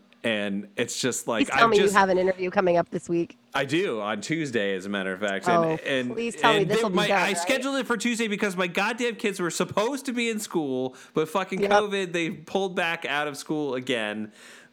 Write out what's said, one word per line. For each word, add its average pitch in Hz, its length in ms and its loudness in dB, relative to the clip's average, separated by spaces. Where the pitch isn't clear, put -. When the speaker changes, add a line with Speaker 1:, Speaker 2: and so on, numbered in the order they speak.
Speaker 1:
and 101 520 -2
it's 117 220 -4
just - 300 -2
like, 110 200 2
Speaker 2:
Please 131 60 -2
tell 139 100 4
Speaker 1:
I'm 226 60 4
Speaker 2:
me 214 60 2
Speaker 1:
just 196 160 4
Speaker 2:
you 202 60 4
have 190 100 6
an 185 80 2
interview 185 340 0
coming 180 280 4
up 170 100 2
this - 220 -6
week. 170 260 -2
Speaker 1:
I 139 120 0
do, 147 340 0
on 104 220 -2
Tuesday, 120 520 0
as 92 120 -4
a - 20 -6
matter 95 240 0
of 92 80 -6
fact. 101 260 0
And, 170 180 4
Speaker 2:
Oh, 160 220 0
Speaker 1:
and, 147 280 0
Speaker 2:
please 233 200 -4
tell 226 200 4
me 208 80 4
Speaker 1:
and 180 80 0
Speaker 2:
this 214 80 2
Speaker 1:
they, 226 40 2
Speaker 2:
will 220 80 2
be 180 60 0
Speaker 1:
my, 202 120 2
Speaker 2:
better, 202 140 4
Speaker 1:
I 180 60 2
Speaker 2:
right? 196 100 0
Speaker 1:
scheduled 262 380 0
it 254 100 -2
for 240 120 0
Tuesday 233 280 0
because 202 300 -2
my 185 100 0
goddamn 220 500 -2
kids 202 220 -2
were 175 120 0
supposed 220 560 0
to 254 60 -4
be 233 180 0
in 214 100 -2
school, 131 560 -2
but 156 160 0
fucking 190 320 -2
Speaker 2:
Yep. 196 100 2
Speaker 1:
covid, 196 420 2
they 170 180 0
pulled 185 440 -4
back 165 300 -2
out 147 240 0
of 139 80 -8
school 147 380 -4
again. 107 580 -2